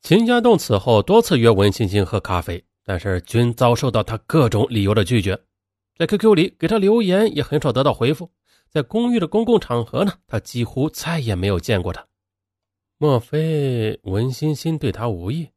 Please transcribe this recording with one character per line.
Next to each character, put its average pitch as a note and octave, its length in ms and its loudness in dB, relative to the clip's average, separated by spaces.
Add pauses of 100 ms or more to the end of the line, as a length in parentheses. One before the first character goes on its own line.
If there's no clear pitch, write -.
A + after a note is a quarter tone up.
秦 G#3+ 220 2
家 A#3+ 160 2
栋 A#3 160 4
此 A2+ 220 0
后 G#2+ 240 2
多 G#3 180 4
次 F3 200 2
约 A#2 100 6
文 G2+ 220 4
欣 G#2 160 -2
欣 G2 180 0
喝 G2 140 -4
咖 F2+ 200 -4
啡， E2+ 240 -8 (200)
但 F#2 160 -6
是 F#2 220 -4
均 A#2+ 340 -2
遭 B2 180 2
受 B2+ 160 -2
到 A2 140 0
他 A2 120 -6 (120)
各 D3 200 4
种 A2 220 0
理 G#2+ 140 -2
由 G2 100 2
的 G#2+ 100 2
拒 A#2 160 0
绝。 F#2 160 -2 (640)
在 E3+ 80 0
Q G#3 140 -2
Q G#3+ 160 6
里 E3 240 0
给 E3 80 -2
他 A3 100 0
留 G#3+ 240 2
言 G3 340 0
也 - 60 -2
很 D3 180 -2
少 C3 120 -2
得 B2+ 120 0
到 C#3 80 2
回 B2 220 0
复， E3 160 -10 (400)
在 D3 140 -4
公 A#3+ 280 -2
寓 A#3 80 2
的 F3 60 -2
公 G#3 180 -2
共 A3+ 160 2
场 A#2+ 240 -2
合 - 200 -2
呢， G3 100 -2 (140)
他 A2 120 -4
几 - 240 -6
乎 C3 280 -4
再 E3 280 -6
也 A2+ 140 -4
没 F#2 140 -2
有 F#2+ 120 0
见 A2 220 -2
过 F#2+ 100 -6
他。 - 140 -12 (920)
莫 C#3+ 220 2
非 C#3 840 -2
文 G#2+ 280 -2
欣 D3+ 240 -2
欣 D#3+ 220 -4
对 B2 140 -2
他 A2 180 -6
无 F2+ 200 -6
意？ D3+ 280 -6